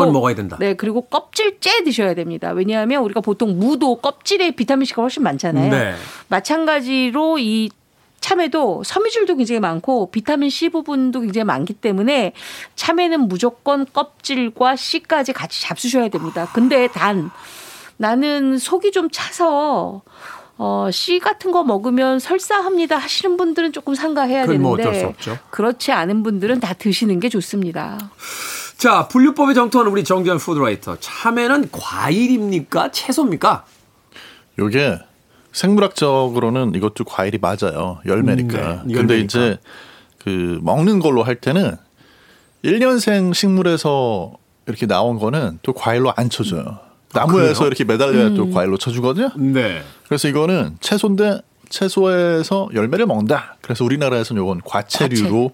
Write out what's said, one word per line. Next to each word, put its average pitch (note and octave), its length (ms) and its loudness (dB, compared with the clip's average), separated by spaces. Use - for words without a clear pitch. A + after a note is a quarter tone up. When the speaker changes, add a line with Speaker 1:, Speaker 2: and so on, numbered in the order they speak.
Speaker 1:
그리고, D#3+ 60 4
Speaker 2:
먹어야 B2 220 2
된다. G2 240 -6
Speaker 1:
네, G3 140 2
그리고 G#3+ 280 -4
껍질째 G4+ 840 -2
드셔야 G#3+ 300 0
됩니다. E3+ 380 -6
왜냐하면 A3 520 0
우리가 G#3+ 180 -2
보통 G3+ 380 0
무도 B3+ 380 2
껍질에 F4 540 0
비타민 C4+ 340 0
C가 - 160 -4
훨씬 C4 220 -2
많잖아요. C#3+ 460 0
Speaker 2:
네. A2+ 260 2
Speaker 1:
마찬가지로 D4 1080 0
이 A3 300 -2
참외도 D#4 680 0
섬유질도 G#4+ 520 0
굉장히 A#3 220 0
많고 F#3+ 520 -2
비타민 C#4+ 400 0
C E4 180 -2
부분도 C4+ 520 -2
굉장히 A3 240 -2
많기 D#3+ 280 -2
때문에 G#3+ 600 0
참외는 E4+ 460 0
무조건 A#3+ 680 0
껍질과 B3+ 840 -2
씨까지 D4 580 -2
같이 - 300 -10
잡수셔야 A#3+ 460 -2
됩니다. E3 440 -6
근데 B3 360 4
단, F#3+ 420 -2
"나는 C4 640 2
속이 F#4+ 320 0
좀 E4+ 200 0
차서, C#4+ 920 -2
어, G3+ 320 -2
씨 F4 260 0
같은 F#4+ 340 -2
거 F4 120 2
먹으면 B3+ 560 0
설사합니다." F4+ 760 0
하시는 F4 400 -2
분들은 E4 360 0
조금 C#4 220 -4
삼가해야 C4+ 500 0
Speaker 2:
그건 D3 160 2
뭐 - 160 2
Speaker 1:
되는데 A3+ 220 0
Speaker 2:
어쩔 - 20 -2
수 - 300 -6
없죠. B2 180 -10
Speaker 1:
그렇지 A#3+ 420 -2
않은 G3+ 300 0
분들은 G#3+ 380 0
다 F#3 160 -4
드시는 G3 460 0
게 A#3+ 60 0
좋습니다. F3+ 680 -4
Speaker 2:
자, G3+ 300 4
분류법의 C#4 480 4
정통한 A#3+ 360 4
우리 G3 120 0
정재현 F3+ 340 2
푸드라이터. A#2+ 640 -2
참외는 A#3+ 720 0
과일입니까? G3 1200 0
채소입니까? G#3+ 720 0
Speaker 3:
요게 A2 400 0
생물학적으로는 C3 1200 2
이것도 G#2 300 -2
과일이 G2+ 340 -2
맞아요. F2+ 640 -2
열매니까. A#2+ 520 0
Speaker 2:
음, E2 300 -6
네. A#2 60 -2
Speaker 3:
근데 A#2+ 200 4
Speaker 2:
열매니까. - 20 4
Speaker 3:
이제 A2 320 0
그 F2 460 -4
먹는 D#3 360 2
걸로 C3+ 240 2
할 B2 120 -2
때는 C#3+ 400 0
일 F#3+ 160 2
년생 G#3+ 540 2
식물에서 D#3 1000 2
이렇게 A#2 180 -4
나온 G#2+ 340 2
거는 G#2+ 420 -2
또 C3+ 120 -2
과일로 A#2 420 0
안 B2 140 0
쳐줘요. F#2 340 -4
Speaker 2:
아, - 160 -12
Speaker 3:
나무에서 D#3+ 460 4
Speaker 2:
그래요? D3+ 80 4
Speaker 3:
이렇게 C3 160 0
매달려야 A2+ 520 4
또 F#2+ 80 2
Speaker 1:
음. F#3 100 -2
Speaker 3:
과일로 F#2+ 240 2
쳐주거든요. B2+ 580 -2
Speaker 2:
네. B2+ 460 0
Speaker 3:
그래서 D3 220 0
이거는 C#3+ 500 0
채소인데 G3+ 640 0
채소에서 F#3 1040 0
열매를 B2+ 320 0
먹는다. A#2+ 560 0
그래서 B2 220 -4
우리나라에서는 B2 580 2
요건 F2+ 220 -2
과체류로 A#2 920 0